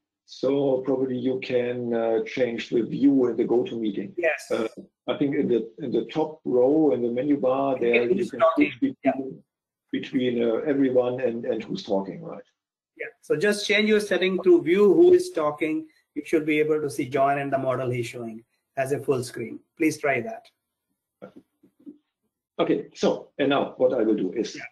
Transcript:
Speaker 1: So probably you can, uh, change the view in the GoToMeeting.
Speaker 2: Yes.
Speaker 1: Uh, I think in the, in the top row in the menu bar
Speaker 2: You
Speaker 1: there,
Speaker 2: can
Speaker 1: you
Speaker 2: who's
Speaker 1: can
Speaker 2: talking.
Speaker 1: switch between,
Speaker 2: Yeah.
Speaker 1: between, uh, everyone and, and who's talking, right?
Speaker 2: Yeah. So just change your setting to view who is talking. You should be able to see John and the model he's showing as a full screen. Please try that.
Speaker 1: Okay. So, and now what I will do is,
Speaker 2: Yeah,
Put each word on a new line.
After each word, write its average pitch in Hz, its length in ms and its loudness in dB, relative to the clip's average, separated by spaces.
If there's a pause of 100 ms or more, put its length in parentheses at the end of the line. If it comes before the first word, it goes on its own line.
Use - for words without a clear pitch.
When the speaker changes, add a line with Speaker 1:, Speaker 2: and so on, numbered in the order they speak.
(260)
Speaker 1:
So 135 600 -2
probably 131 320 -2
you 127 220 -2
can, 123 540 -2
uh, 113 320 0
change 117 440 -4
the 117 120 2
view 131 460 2
in 110 100 -2
the 117 80 2
GoToMeeting. 110 720 -2
Speaker 2:
Yes. 151 340 -2
Speaker 1:
Uh, 113 160 -2 (400)
I 127 100 -2
think 143 180 0
in 135 120 0
the, 117 320 0
in 123 120 -8
the 113 140 -2
top 156 380 -6
row 143 480 4
in 120 100 0
the 120 80 -2
menu 135 280 0
bar 131 380 0
Speaker 2:
You 120 40 -4
Speaker 1:
there, 120 280 2
Speaker 2:
can 120 100 2
Speaker 1:
you 120 60 -2
Speaker 2:
who's - 80 -6
Speaker 1:
can 123 100 -8
Speaker 2:
talking. 147 360 4
Speaker 1:
switch - 260 -2
between, 269 300 -2
Speaker 2:
Yeah. - 680 -14
Speaker 1:
between, 123 440 -2
uh, 113 140 2
everyone 127 640 0
and, 117 240 -2
and 110 180 -4
who's 98 180 -8
talking, 95 400 -4
right? - 220 -14 (560)
Speaker 2:
Yeah. - 80 -10 (140)
So 156 140 -2
just 208 300 0
change 214 240 2
your 208 120 4
setting 185 420 0
to 170 180 6
view 185 320 6
who 180 200 8
is - 180 4
talking. 156 560 -4 (260)
You 151 120 -8
should 156 220 0
be 151 120 2
able 151 220 2
to 143 80 -4
see 131 180 -6
John 139 300 2
and 139 160 -4
the 131 60 0
model 131 320 -2
he's 120 160 -4
showing 113 360 -12 (320)
as 135 160 -2
a 135 80 0
full 127 240 -2
screen. - 360 -12 (180)
Please 156 220 0
try 135 220 0
that. 113 260 -12 (2000)
Speaker 1:
Okay. - 360 -2
So, - 420 -2
and 139 140 0
now - 260 0
what 127 160 2
I 120 80 0
will 110 140 2
do 95 180 -2
is, 107 220 -6
Speaker 2:
Yeah, - 60 -14 (100)